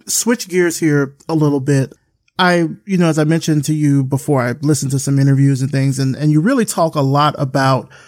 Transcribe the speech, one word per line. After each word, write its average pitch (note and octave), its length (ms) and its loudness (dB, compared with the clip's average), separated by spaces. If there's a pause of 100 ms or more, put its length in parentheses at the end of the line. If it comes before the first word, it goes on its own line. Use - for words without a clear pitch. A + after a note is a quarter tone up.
switch A#3 400 -2
gears F3 320 -2
here C#3+ 380 0 (100)
a E3 80 -2
little D3 240 0
bit. C3+ 320 0 (480)
I, F3 300 2 (160)
you G3 120 -2
know, F3 100 4
as D#3 120 0
I D3+ 60 2
mentioned D#3 400 0
to D3+ 80 -2
you D3 280 2
before, C3+ 400 -2
I A#2+ 200 -2
listened C#3+ 300 0
to C3+ 80 -2
some C#3 200 -2
interviews C#3 420 2
and C3+ 80 -2
things, C3+ 300 -2
and, C3 160 -2
and D3+ 160 0
you D3+ 80 4
really A#3 240 2
talk E3 320 -2
a D3+ 60 0
lot C#3 360 0
about C3+ 540 -2 (160)